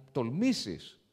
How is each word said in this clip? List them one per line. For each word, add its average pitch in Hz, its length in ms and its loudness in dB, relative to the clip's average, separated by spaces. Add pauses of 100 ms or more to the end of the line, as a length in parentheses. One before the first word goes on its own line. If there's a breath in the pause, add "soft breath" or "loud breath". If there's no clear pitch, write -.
(120)
τολμήσεις 135 880 0 (120)